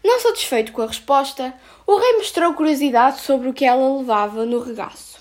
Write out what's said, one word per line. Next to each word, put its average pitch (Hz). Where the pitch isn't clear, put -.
Não 480
satisfeito 262
com 226
a -
resposta, 269
o 403
rei 480
mostrou 339
curiosidade 269
sobre 262
o 254
que 269
ela 262
levava 220
no 240
regaço. -